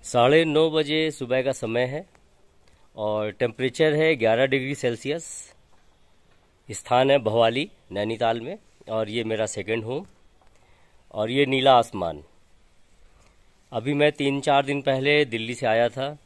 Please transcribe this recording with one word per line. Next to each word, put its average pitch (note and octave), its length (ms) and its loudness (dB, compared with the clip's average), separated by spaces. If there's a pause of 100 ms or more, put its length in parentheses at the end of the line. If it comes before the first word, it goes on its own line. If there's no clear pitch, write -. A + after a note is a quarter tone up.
(120)
साढ़े C#3 340 6
नौ D#3 240 2
बजे D#3 420 -2
सुबह C3 320 -4
का C3+ 80 0
समय A#2+ 300 -2
है C#3 240 -4 (880)
और G#2+ 360 -4
टेम्परेचर B2+ 600 0
है D#3+ 220 2
ग्यारह A2+ 300 2
डिग्री C3+ 300 -2
सेल्सियस। C3 800 -8 (1160)
स्थान B2+ 400 2
है C#3+ 80 6
भवाली, A#2 500 2 (220)
नैनीताल A2+ 500 -2
में, E3 160 -12 (320)
और A2 200 -4
ये A2+ 140 -4
मेरा A2 220 -2
सेकंड G#2+ 380 -6
होम। C3+ 220 -8 (1040)
और G#2+ 180 -4
ये C#3 160 2
नीला C3 320 6
आसमान। E2+ 460 -2 (1500)
अभी B2+ 220 -4
मैं D3 180 2
तीन C#3 300 -2
चार C#3 240 2
दिन C#3 160 -4
पहले C#3 440 2
दिल्ली A2+ 300 -6
से A#2+ 100 -6
आया A#2 240 2
था C#3 360 -8